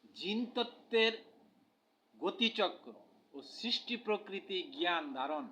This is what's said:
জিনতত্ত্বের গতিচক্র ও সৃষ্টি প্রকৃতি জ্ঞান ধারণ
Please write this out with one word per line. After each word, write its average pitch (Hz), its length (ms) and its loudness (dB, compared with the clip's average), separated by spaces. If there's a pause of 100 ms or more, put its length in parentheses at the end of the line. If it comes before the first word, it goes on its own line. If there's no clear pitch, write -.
(180)
জিনতত্ত্বের 226 960 2 (1080)
গতিচক্র 190 720 0 (400)
ও 139 40 -8 (200)
সৃষ্টি 233 360 -2 (120)
প্রকৃতি 196 520 -2 (180)
জ্ঞান 165 280 2 (140)
ধারণ 143 340 -2